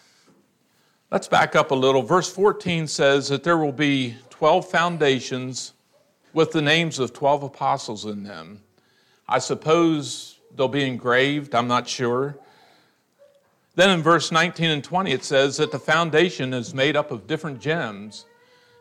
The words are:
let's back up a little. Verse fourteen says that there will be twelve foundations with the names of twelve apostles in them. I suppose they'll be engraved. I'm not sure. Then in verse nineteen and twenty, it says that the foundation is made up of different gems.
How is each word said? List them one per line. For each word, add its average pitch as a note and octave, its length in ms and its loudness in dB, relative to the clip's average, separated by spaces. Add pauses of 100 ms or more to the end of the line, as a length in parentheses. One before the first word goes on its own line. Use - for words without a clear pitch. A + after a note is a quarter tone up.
(1120)
let's F#3+ 160 -4
back - 260 2
up D#3 160 2
a C#3 40 2
little. C3 280 4
Verse D#3+ 280 0
fourteen F#3 580 -2
says C#3 400 2
that C#3 160 -4
there E3+ 120 2
will D3+ 160 0
be C3 440 -2 (120)
twelve E3+ 400 2
foundations C#3 1040 -2 (600)
with D#3 180 2
the D#3+ 100 2
names D3+ 380 0
of A#2+ 140 -2
twelve C#3+ 320 0
apostles C3+ 600 -4
in G#2 200 -10
them. G2 360 -16 (680)
I B2+ 100 2
suppose D3+ 1040 0 (140)
they'll C3+ 120 0
be C#3 180 0
engraved. C3 680 0
I'm A#2+ 140 2
not B2 200 0
sure. C3 480 -2 (1400)
Then F#3 140 6
in E3+ 120 2
verse E3 300 4
nineteen E3 380 2
and D3 120 -2
twenty, F3+ 300 -2
it B2+ 100 -2
says C#3 360 2
that D3+ 120 0
the C#3+ 80 -6
foundation D#3+ 720 0
is A#2+ 220 -6
made C#3 220 0
up D3 160 -2
of - 160 -12
different D3+ 320 -6
gems. A2 680 -6 (540)